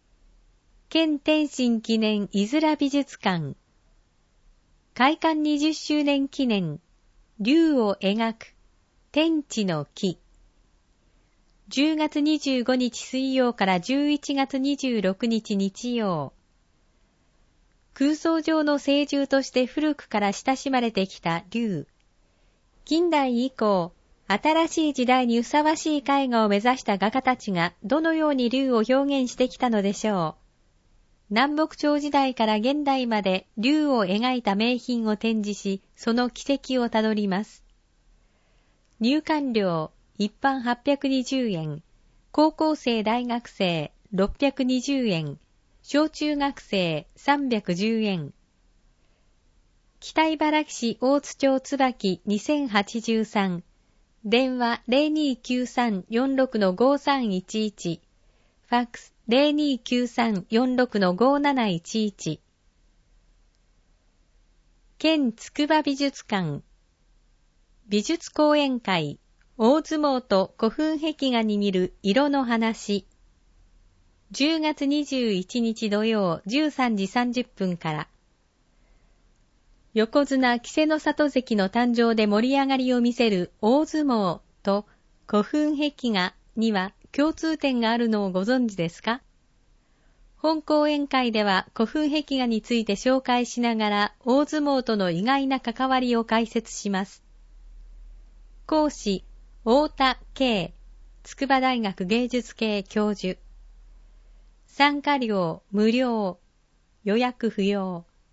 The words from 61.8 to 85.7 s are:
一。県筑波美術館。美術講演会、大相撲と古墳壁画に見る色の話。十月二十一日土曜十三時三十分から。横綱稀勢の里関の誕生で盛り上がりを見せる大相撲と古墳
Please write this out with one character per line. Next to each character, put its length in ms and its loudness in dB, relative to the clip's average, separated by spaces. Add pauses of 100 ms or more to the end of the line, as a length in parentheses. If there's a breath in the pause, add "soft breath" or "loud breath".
一。 340 -8 (2500)
県 360 2
筑 340 -6
波 160 2
美 120 -2
術 300 -4
館。 380 -4 (1200)
美 140 0
術 320 -6
講 220 4
演 240 0
会、 400 -2 (360)
大 280 4
相 180 -2
撲 200 2
と 360 0
古 140 0
墳 280 -2
壁 300 -4
画 140 2
に 160 0
見 120 0
る 300 0
色 280 2
の 140 0
話。 640 -2 (1300)
十 280 0
月 280 -2
二 180 0
十 260 -2
一 300 -2
日 300 -2
土 140 0
曜 420 0
十 240 0
三 260 -2
時 80 -2
三 260 -2
十 120 -2
分 340 -6
か 160 -6
ら。 140 -8 (1900)
横 320 2
綱 280 2
稀 160 -6
勢 180 2
の 100 2
里 320 0
関 260 -2
の 140 2
誕 260 2
生 200 4
で 100 4
盛 240 2
り 100 2
上 60 2
が 120 0
り 180 2
を 60 2
見 120 2
せ 160 2
る 220 0 (100)
大 240 4
相 180 -2
撲 360 0 (240)
と 240 0 (400 soft breath)
古 160 2
墳 340 0